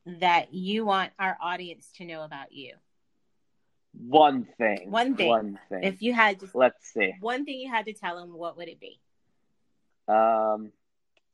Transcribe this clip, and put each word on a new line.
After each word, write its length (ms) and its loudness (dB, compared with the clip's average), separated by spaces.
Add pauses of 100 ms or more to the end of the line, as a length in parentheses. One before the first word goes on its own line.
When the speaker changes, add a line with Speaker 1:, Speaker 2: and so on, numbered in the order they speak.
Speaker 1:
that 480 0
you 320 -4
want 320 0
our 220 -2
audience 560 -10
to 80 -16
know 200 -12
about 280 -16
you? 220 -18 (1160)
Speaker 2:
One 540 4 (120)
thing. 320 0
Speaker 1:
One 240 0
thing. 140 0
Speaker 2:
One 400 0
thing. 160 -6
Speaker 1:
If 180 -4
you 100 0
had 280 4
just 160 -12
Speaker 2:
Let's 360 2
see. 280 0
Speaker 1:
one 240 -4
thing 160 -10
you 100 -12
had 160 -4
to 60 -10
tell 260 -8
'em, 140 -18
what 240 -10
would 120 -14
it 120 -20
be? 180 -20 (1080)
Speaker 2:
Um, 640 2 (600)